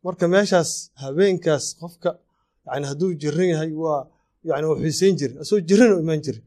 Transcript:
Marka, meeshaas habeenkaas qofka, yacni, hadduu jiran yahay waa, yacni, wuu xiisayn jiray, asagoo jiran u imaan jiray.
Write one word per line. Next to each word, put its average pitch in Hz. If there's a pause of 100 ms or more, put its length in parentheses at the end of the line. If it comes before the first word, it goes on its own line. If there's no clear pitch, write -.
Marka, 180
meeshaas 185 (260)
habeenkaas 160 (100)
qofka, 175 (580)
yacni, 135
hadduu 147
jiran 151
yahay 160
waa, 156 (440)
yacni, 151
wuu 156
xiisayn 175
jiray, 131
asagoo 202
jiran 214
u 185
imaan 156
jiray. 113